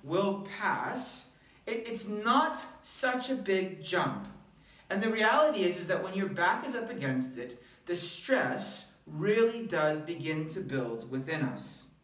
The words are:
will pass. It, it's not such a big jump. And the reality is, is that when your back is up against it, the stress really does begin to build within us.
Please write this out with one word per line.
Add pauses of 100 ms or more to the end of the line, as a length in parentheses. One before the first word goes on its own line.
will (140)
pass. (420)
It,
it's
not (240)
such
a
big
jump. (640)
And
the
reality
is,
is
that
when
your
back
is
up
against
it, (240)
the
stress (160)
really
does
begin
to
build
within
us. (200)